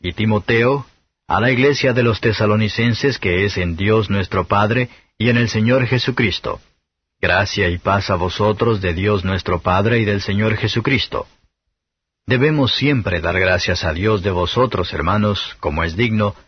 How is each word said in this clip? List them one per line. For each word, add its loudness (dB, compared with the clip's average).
y -6
Timoteo, 0
a 2
la 2
iglesia 2
de 2
los 2
tesalonicenses 0
que 0
es -4
en -2
Dios 0
nuestro -2
Padre 0
y 2
en 4
el 2
Señor 2
Jesucristo. -2
Gracia 0
y -2
paz 0
a 2
vosotros 0
de -2
Dios 0
nuestro -2
Padre 2
y 2
del 0
Señor 0
Jesucristo. -2
Debemos 2
siempre 0
dar -2
gracias 0
a -2
Dios 0
de 0
vosotros, -2
hermanos, -2
como -4
es -4
digno, 0